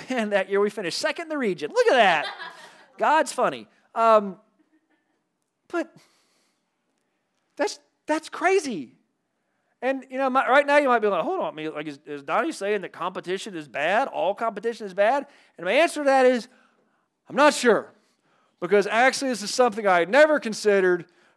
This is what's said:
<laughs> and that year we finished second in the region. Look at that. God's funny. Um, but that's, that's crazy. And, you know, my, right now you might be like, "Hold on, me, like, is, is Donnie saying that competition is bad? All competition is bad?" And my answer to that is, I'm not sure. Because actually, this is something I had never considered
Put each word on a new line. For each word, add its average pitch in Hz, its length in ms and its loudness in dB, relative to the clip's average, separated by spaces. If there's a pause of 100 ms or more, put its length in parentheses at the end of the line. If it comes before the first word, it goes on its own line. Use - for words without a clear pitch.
<laughs> - 60 -20
and 220 220 -4
that 190 180 0
year 196 100 0
we 208 80 2
finished 208 300 -6
second 311 240 -4
in 320 80 -12
the 302 80 -4
region. 180 320 -4
Look 453 160 2
at 330 100 4
that. 180 300 4 (720)
God's 269 340 0
funny. 151 340 -4 (280)
Um, 214 420 2 (1300)
but 339 220 -6 (1700)
that's, - 220 -4 (280)
that's 311 220 -4
crazy. 294 640 -2 (880)
And, 262 280 -4
you 254 60 -10
know, 269 140 0
my, 254 180 0
right 285 180 4
now 285 120 4
you 285 100 2
might 240 120 2
be 214 60 -2
like, 185 160 0
"Hold 349 160 -4
on, 165 160 -4
me, 156 140 -8
like, 151 180 -8
is, 139 200 -12
is 147 160 -12
Donnie 190 280 -2
saying 202 300 -4
that 165 120 -14
competition 185 600 -8
is 151 140 -12
bad? 165 400 -2
All 165 260 -2
competition 220 520 -6
is 185 80 -14
bad?" 247 320 2 (320)
And 165 80 -8
my 190 60 -2
answer 302 280 2
to 285 40 -6
that 269 200 4
is, 254 240 2 (800)
I'm 160 80 -8
not 285 160 6
sure. 208 400 0 (640)
Because 190 280 0
actually, 247 420 2
this 214 140 -4
is 208 100 -8
something 226 340 2
I 180 120 4
had 170 100 0
never 294 320 4
considered 196 640 0 (320)